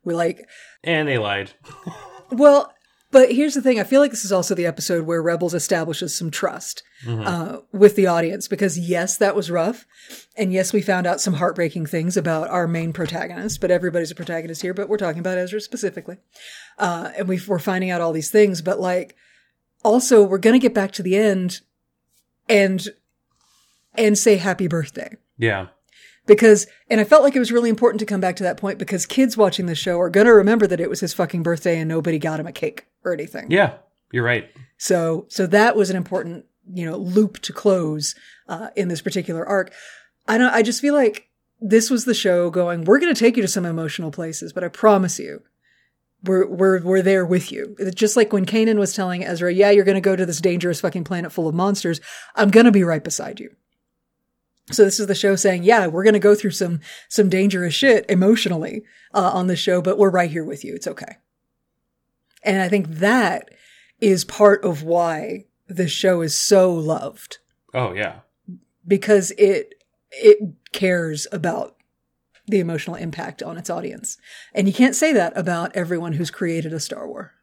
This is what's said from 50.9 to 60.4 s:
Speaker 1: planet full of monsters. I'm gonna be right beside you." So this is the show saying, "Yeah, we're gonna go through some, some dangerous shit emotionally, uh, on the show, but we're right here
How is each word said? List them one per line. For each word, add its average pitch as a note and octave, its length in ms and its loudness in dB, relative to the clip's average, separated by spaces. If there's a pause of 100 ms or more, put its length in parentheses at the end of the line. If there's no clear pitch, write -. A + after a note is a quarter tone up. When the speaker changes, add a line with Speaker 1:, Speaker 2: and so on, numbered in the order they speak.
Speaker 1:
planet E3+ 260 -6
full E3 160 -4
of D3+ 80 -4
monsters. F3+ 440 0 (360)
I'm G3+ 160 4
gonna A#3 200 8
be G3 120 4
right E3 200 -2
beside - 360 -10
you." - 100 -16 (1200)
So A3 140 4
this G3 140 -2
is G3+ 80 -4
the F#3+ 80 0
show G3 200 2
saying, F#3 280 0
"Yeah, G3+ 240 4
we're E3 160 -4
gonna G#3+ 160 4
go G#3 160 6
through G#3 160 -4
some, E3+ 280 -4 (300)
some G3+ 200 2
dangerous F#3 440 0
shit A#3+ 360 4
emotionally, F#3 720 0 (300)
uh, F#3+ 200 0
on F#3 140 -2
the F3+ 80 0
show, F3+ 260 0
but F#3 160 -2
we're G3 140 6
right F3 180 0
here D#3+ 160 -6